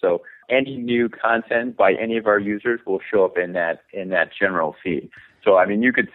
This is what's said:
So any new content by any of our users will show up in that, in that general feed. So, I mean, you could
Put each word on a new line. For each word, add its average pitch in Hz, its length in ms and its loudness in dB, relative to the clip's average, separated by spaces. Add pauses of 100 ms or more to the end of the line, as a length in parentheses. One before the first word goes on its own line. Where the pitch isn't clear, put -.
So 87 220 0 (260)
any 135 280 -2
new 120 320 0
content 117 680 -2
by 98 160 4
any 113 240 -2
of 110 100 -4
our 104 140 4
users 104 440 -4
will 95 140 -2 (140)
show 101 120 4
up 92 140 -2
in 87 140 -4
that, 82 300 -4 (100)
in 95 160 -10
that 85 280 0
general 87 460 0
feed. 82 260 -4 (340)
So, 98 140 6
I 92 80 6
mean, 101 180 0
you 123 80 2
could 123 240 -2